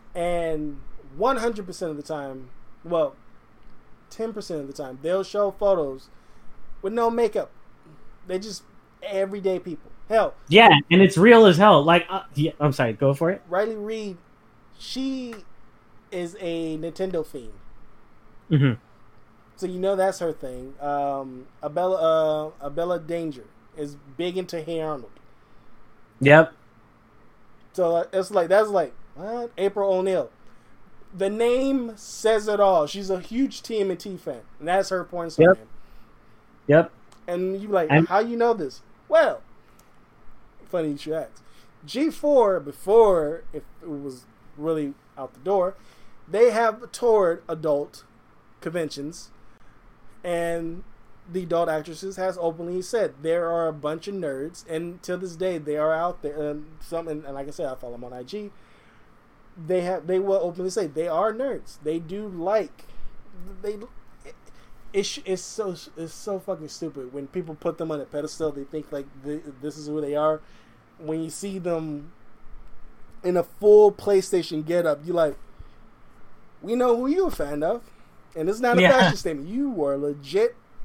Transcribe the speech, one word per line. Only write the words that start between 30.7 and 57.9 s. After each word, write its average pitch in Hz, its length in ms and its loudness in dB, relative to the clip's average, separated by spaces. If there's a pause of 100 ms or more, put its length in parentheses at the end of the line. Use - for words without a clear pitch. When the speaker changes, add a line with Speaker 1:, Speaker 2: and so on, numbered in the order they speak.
Speaker 1:
The 196 140 0
name 247 640 0
says 220 520 0
it 208 120 2
all. 185 260 6
She's 196 220 -8
a 185 120 -2
huge 240 420 -4
T 220 180 -4
M 196 100 0
N 180 60 -4
T 185 220 -10
fan, 131 220 -10 (180)
and 151 100 -10
that's 190 220 0
her 180 140 -2
porn 170 260 -8
star 160 180 8
Speaker 2:
Yep. 147 100 8
Speaker 1:
name. - 100 -20 (1000)
Speaker 2:
Yep. 156 260 6 (360)
Speaker 1:
And 185 340 -4
you 214 60 -12
like, 180 220 2
Speaker 2:
I'm 160 160 6
Speaker 1:
"How 185 140 2
you 233 160 -2
know 233 180 4
this?" 160 260 -8 (280)
Well, 269 340 4 (1300)
funny 165 220 -2
you 143 40 -8
should 151 160 -8
ask. 151 300 -8 (420)
G 262 260 -2
four, 226 500 4
before, 170 800 4 (100)
if 147 100 -10 (200)
it 170 60 -14
was 139 360 -12 (320)
really 147 380 -2 (240)
out 135 160 -12
the 123 60 -20
door, 185 360 0 (500)
they 220 240 6
have 226 420 0
toured 202 540 2
adult 151 580 -2 (580)
conventions, 160 680 -8 (920)
and 170 580 -4 (480)
the 180 120 -4
adult 170 260 0
actresses 160 480 -6
has 185 240 -4
openly 170 400 -4
said 180 400 -2
there 165 300 0
are 170 180 0
a 156 60 -4
bunch 151 340 -6
of 202 60 -6
nerds, 156 520 -8
and 170 360 -8
to 180 160 -6
this 180 180 -10
day 180 220 -2
they 147 180 -4
are 151 160 2
out 175 300 -2
there. 151 180 -6 (100)
And 151 140 -8 (160)
some, 165 260 -8
and, 156 200 -8
and 139 80 -12
like 139 140 -10
I - 20 -10
said, 160 160 -6
I 131 80 -6
follow 123 180 -12